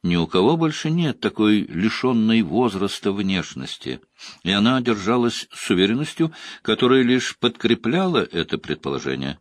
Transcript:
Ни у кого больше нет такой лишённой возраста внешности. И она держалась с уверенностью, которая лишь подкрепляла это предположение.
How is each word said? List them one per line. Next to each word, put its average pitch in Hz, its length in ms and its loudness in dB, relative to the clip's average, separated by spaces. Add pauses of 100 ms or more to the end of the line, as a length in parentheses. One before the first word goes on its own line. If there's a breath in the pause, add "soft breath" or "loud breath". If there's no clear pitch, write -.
Ни 87 140 0
у 85 100 2
кого 107 300 2
больше 156 340 -2
нет 165 300 -2
такой 107 400 2
лишённой 110 800 0
возраста 98 720 -2
внешности. 87 880 -4 (420 loud breath)
И 87 80 -2
она 113 300 2
держалась 117 720 0
с - 180 -10
уверенностью, 117 640 2 (300 loud breath)
которая 127 400 4
лишь 123 360 0
подкрепляла 127 800 0
это 82 400 -4
предположение. 67 840 -6